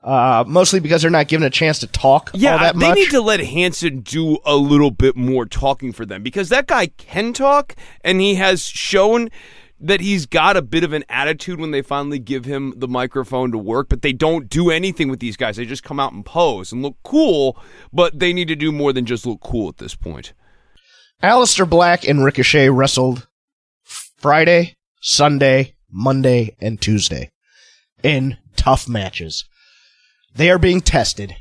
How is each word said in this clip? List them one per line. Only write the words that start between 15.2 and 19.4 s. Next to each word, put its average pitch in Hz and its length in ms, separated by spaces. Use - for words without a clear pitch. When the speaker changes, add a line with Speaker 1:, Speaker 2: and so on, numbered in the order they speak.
Speaker 2:
guys. 110 220
They 120 80
just 127 180
come 143 160
out 135 140
and 98 120
pose 135 460
and 120 100
look 143 220
cool, 175 580
but 165 260
they 175 140
need 175 160
to 156 80
do 151 160
more 143 220
than 127 120
just 117 200
look 113 160